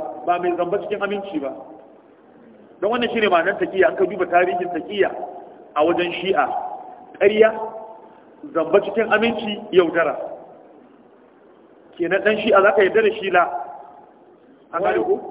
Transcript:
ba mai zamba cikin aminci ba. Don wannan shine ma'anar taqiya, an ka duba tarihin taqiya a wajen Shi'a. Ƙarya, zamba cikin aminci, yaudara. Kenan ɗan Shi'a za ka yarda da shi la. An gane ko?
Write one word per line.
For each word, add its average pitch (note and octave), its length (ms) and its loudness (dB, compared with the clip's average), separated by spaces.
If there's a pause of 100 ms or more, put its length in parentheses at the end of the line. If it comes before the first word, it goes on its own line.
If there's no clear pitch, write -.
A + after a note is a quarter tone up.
(280)
ba F3 120 2
mai F3 160 0
zamba E3+ 220 -2
cikin G3 240 -4
aminci G3 400 -4
ba. C3+ 100 -6 (1300)
Don G#3 100 2
wannan A#3+ 180 0
shine G#3+ 200 2
ma'anar F3+ 280 2
taqiya, F3+ 320 2
an - 60 -2
ka F#3+ 100 2
duba F3+ 240 -4
tarihin F3 400 0
taqiya F3 400 -2 (680)
a D3+ 100 2
wajen E3+ 360 0
Shi'a. F3 240 0 (760)
Ƙarya, G#3+ 300 4 (1040)
zamba E3 320 2
cikin G#3+ 260 -2
aminci, G#3+ 460 0 (140)
yaudara. E3 440 2 (1800)
Kenan E3+ 240 0
ɗan G#3+ 240 2
Shi'a G3 160 6
za G3+ 120 6
ka G#3 100 4
yarda G3+ 180 4
da G#3 160 4
shi G3 140 -6
la. F3 260 2 (1160)
An E3 80 -2
gane - 220 2
ko? - 160 2 (120)